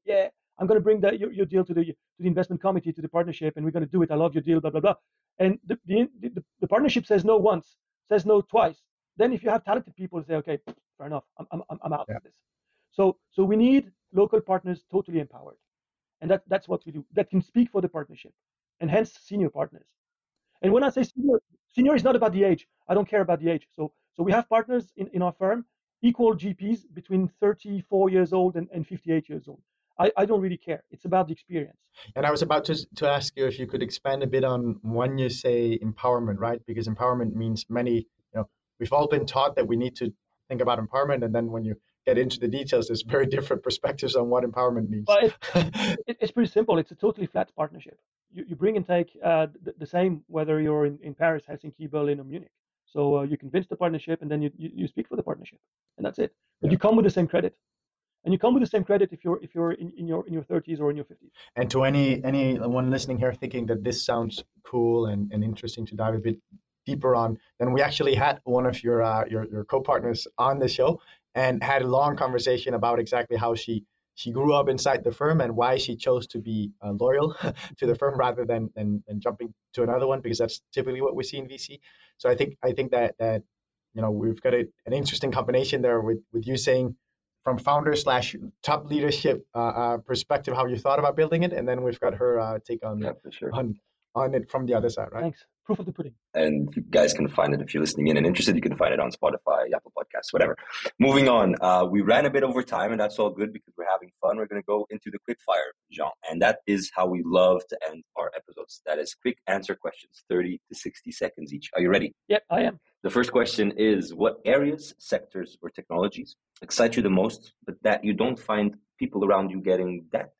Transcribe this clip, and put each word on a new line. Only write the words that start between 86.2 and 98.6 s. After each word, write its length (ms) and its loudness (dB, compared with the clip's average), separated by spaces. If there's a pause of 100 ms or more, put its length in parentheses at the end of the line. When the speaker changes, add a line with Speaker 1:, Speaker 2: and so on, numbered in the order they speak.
Speaker 2:
with 140 -4
you 100 -2
saying 380 0 (480)
from 140 -2
founder 380 0
slash 400 0 (280)
top 260 -2
leadership, 640 0
uh, 60 -4
uh, 380 -2
perspective, 580 -4
how 100 0
you 120 -4
thought 220 2
about 160 0
building 280 2
it. 100 -2
And 140 -4
then 160 -2
we've 160 -2
got 160 0
her, 240 2
uh, 260 -2
take 200 -8
on, 140 -6
Speaker 3:
Yeah, 120 -4 (100)
for 100 -18
sure. 220 -10
Speaker 2:
on, 220 -4 (400)
on 180 -2
it 160 -2
from 160 -4
the 80 0
other 160 2
side, 220 -8
right? 120 -8
Speaker 1:
Thanks. 220 -6 (200)
Proof 140 -2
of 80 -10
the 40 -6
pudding. 220 -10 (220)
Speaker 3:
And 400 2
you 160 -4
guys 200 6
can 160 0
find 240 0
it 80 0
if 140 -8
you're 80 0
listening 280 0
in 80 4
and 100 4
interested. 280 2
You 60 0